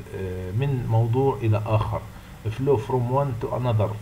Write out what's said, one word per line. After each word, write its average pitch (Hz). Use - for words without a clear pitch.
آه، 92
من 123
موضوع 120
إلى 107
آخر، 107
flow 131
from 123
one 135
to 120
another 110